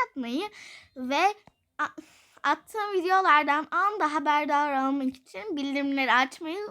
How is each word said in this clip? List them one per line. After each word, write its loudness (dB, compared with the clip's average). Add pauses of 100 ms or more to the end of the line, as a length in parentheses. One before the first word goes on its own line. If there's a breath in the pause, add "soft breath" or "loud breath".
atmayı -6 (480 loud breath)
ve 0 (440)
a-, -4 (480 loud breath)
attığım -2
videolardan 4
anında 0
haberdar 0
olmak -2
için -10
bildirimleri 0
açmayı 0 (120)